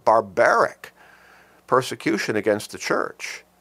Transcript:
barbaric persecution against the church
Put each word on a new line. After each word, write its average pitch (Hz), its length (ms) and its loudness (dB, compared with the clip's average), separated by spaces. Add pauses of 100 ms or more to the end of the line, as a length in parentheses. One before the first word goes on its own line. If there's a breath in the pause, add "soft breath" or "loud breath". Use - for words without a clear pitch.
barbaric 113 880 2 (720 soft breath)
persecution 127 720 -2
against 104 360 0
the 92 60 -14
church - 640 -6 (180)